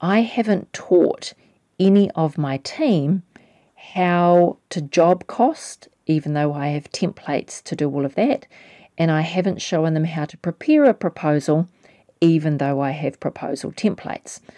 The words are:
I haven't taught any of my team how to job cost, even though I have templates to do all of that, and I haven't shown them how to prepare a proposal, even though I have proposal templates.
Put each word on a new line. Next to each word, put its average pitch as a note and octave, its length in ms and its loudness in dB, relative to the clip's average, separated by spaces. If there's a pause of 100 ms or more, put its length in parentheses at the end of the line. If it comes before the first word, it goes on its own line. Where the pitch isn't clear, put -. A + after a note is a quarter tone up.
I G3 200 2
haven't A3+ 520 -2
taught - 600 0 (440)
any G3 340 4
of D#3+ 260 -2
my C3+ 200 -4
team F3+ 640 0 (720)
how F3 640 4 (100)
to - 120 -8
job E3 460 2
cost, - 600 -4 (180)
even D3+ 280 -2
though D3 180 0
I C#3+ 160 -6
have D3 240 -6
templates - 720 -6
to - 100 -8
do D3 160 -2
all C#3 140 -2
of C#3 100 -6
that, - 320 0 (520)
and E3 120 2
I D#3 120 0
haven't F3+ 400 -4
shown D#3+ 320 -2
them D#3 100 0
how D#3+ 220 -4
to - 100 -20
prepare D4 480 2
a B3 80 6
proposal, D#3 760 0 (540)
even D#3+ 380 2
though C#3 220 -2
I C#3 100 -2
have C#3+ 280 -6
proposal - 540 -8
templates. - 680 -6 (200)